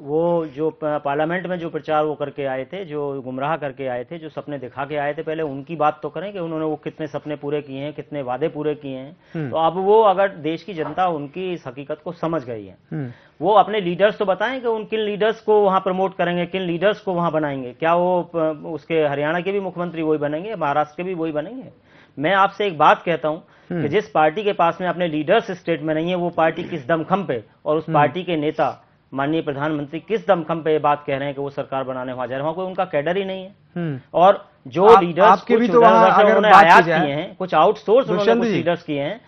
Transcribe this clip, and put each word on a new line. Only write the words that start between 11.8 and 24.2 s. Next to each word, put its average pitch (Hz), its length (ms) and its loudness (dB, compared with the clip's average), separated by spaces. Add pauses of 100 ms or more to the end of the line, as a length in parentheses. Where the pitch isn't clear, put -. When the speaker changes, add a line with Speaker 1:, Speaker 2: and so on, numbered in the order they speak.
Speaker 1:
को 175 80 -8
समझ 160 320 -4
गई 110 220 -10
है, 90 120 -20 (140)
Speaker 2:
हम्म। 139 200 -8 (280)
Speaker 1:
वो 202 140 2
अपने 202 260 4
लीडर्स 185 380 2
तो 214 60 -2
बताएं 208 360 -2
कि 233 60 -8
उन 220 180 -2
किन 220 160 -4
लीडर्स 214 400 -2
को 214 200 4
वहां 190 200 4
प्रमोट 185 360 -2
करेंगे, 175 300 0
किन 185 160 -6
लीडर्स 180 380 0
को 190 120 -4
वहां 170 200 0
बनाएंगे। 139 400 -4
क्या 160 220 0
वो 175 420 0
प-, 160 300 -2
उसके 165 280 -8
हरियाणा 151 460 0
के 185 120 -4
भी 202 80 -2
मुख्यमंत्री 175 420 -6
वही 156 160 0
बनेंगे, 160 380 -6
महाराष्ट्र 151 400 -2
के 175 60 -6
भी 185 120 -6
वही 160 180 -4
बनेंगे? 175 400 -10 (460)
मैं 160 160 0
आपसे 196 320 2
एक 170 120 -4
बात 175 240 6
कहता 160 260 -2
हूं 160 100 -4
Speaker 2:
हम्म। - 440 -8
Speaker 1:
कि 147 60 -2
जिस 208 200 -2
पार्टी 156 340 2